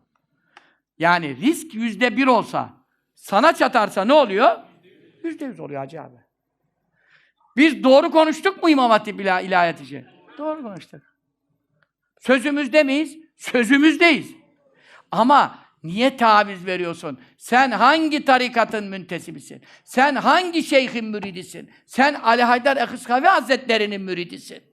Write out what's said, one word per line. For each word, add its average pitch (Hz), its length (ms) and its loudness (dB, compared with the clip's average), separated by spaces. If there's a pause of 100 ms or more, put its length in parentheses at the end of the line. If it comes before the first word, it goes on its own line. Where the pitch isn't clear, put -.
(1000)
Yani 165 360 0
risk 220 380 -4
yüzde 226 440 -4
bir 262 100 0
olsa, 156 460 0 (420)
sana 254 380 2
çatarsa 214 520 0
ne 254 80 2
oluyor? 269 440 4 (680)
Yüzde 320 220 -10
yüz 196 140 -14
oluyor 143 200 -12
Hacı 139 220 -14
abi. 127 160 -20 (1400)
Biz 262 260 2
doğru 277 280 4
konuştuk 311 520 0
mu 339 60 4
İmam 262 220 2
Hatip 208 300 0
ila-, 190 200 0
ilahiyat 175 400 0
için? 131 240 -18 (320)
Doğru 311 240 -8
konuştuk. 180 400 -18 (1160)
Sözümüzde 285 640 0
miyiz? 277 340 -4 (180)
Sözümüzdeyiz. 277 1000 2 (760)
Ama 226 480 2 (240)
niye 233 340 -2
taviz 208 480 2
veriyorsun? 170 540 -8 (180)
Sen 254 340 0
hangi 285 540 0
tarikatın 233 640 0
müntesibisin? 170 720 -14 (220)
Sen 269 320 0
hangi 320 480 0
şeyhin 240 420 -2
müridisin? 196 640 -12 (160)
Sen 277 280 0
Ali 233 300 0
Haydar 247 340 2
Akıskavi 247 500 -2
Hazretleri'nin 226 760 0
müridisin. 180 720 -12